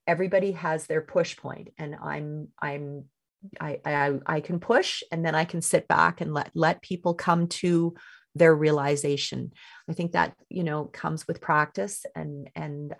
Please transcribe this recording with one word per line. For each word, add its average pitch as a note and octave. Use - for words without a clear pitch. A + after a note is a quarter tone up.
Everybody F#3
has D#3+
their D#3
push E3+
point, -
and D3+
I'm, D3+
I'm, C#3+
I, D3+
I, C#3+
I D#3
can F3
push, -
and E3
then D#3+
I D#3+
can E3
sit -
back E3+
and D#3
let, D3
let E3
people F3
come E3+
to E3+
their D#3+
realization. C#3+
I E3
think E3+
that, E3+
you F3+
know, D3+
comes D#3+
with -
practice, D#3+
and, D3
and D3